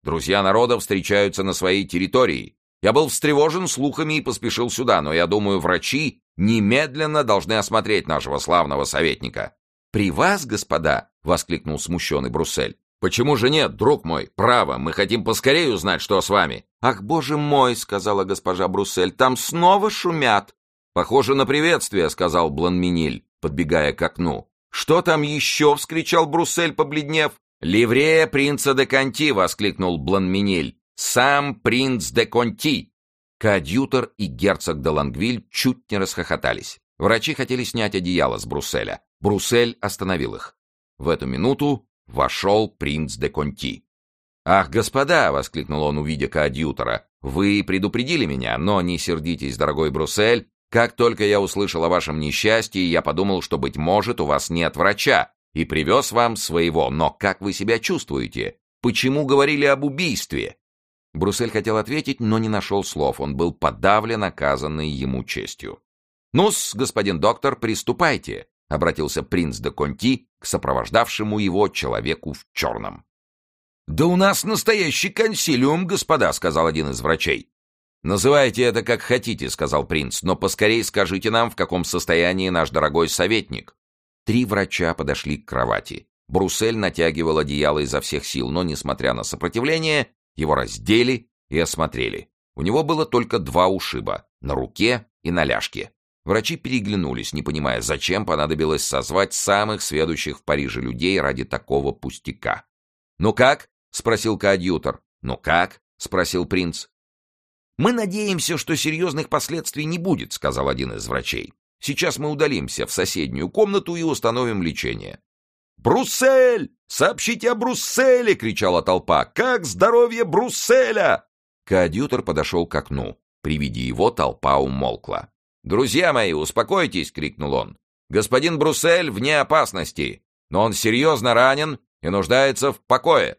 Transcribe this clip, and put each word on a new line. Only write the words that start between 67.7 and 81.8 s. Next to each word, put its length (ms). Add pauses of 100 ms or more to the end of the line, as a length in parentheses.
обратился 500
принц 380
де 100
Конти 600 (100)
к 60
сопровождавшему 920
его 280
человеку 640
в 200
черном. 520 (840)
"Да 180
у 100
нас 280
настоящий 680
консилиум, 760
господа", 460
сказал 360
один 220
из 120
врачей. 500 (520)
"Называйте 600
это 180
как 200
хотите", 480
сказал 360
принц, 380
"но 120
поскорей 480
скажите 460
нам, 220
в 40
каком 280